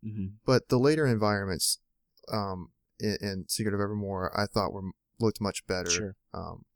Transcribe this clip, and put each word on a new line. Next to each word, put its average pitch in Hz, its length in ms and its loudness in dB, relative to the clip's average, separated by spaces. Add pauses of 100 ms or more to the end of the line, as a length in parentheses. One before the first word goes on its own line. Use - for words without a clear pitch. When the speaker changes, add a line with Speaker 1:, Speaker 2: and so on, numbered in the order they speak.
Speaker 1:
Mm-hmm. 107 220 -4 (200)
Speaker 2:
But 131 240 4
the 127 80 4
later 151 280 4
environments, 104 720 2 (540)
um, 98 380 -4 (280)
in, 104 220 -2
in 95 260 -4
Secret 107 280 0
of 101 60 -2
Evermore, 98 560 -2
I 104 100 2
thought 101 260 0
were, 98 100 -8 (380)
looked 110 200 2
much 101 260 -4
better. 90 240 -2
Speaker 1:
Sure. 90 260 -2 (160)
Speaker 2:
Um, 85 320 -10 (120)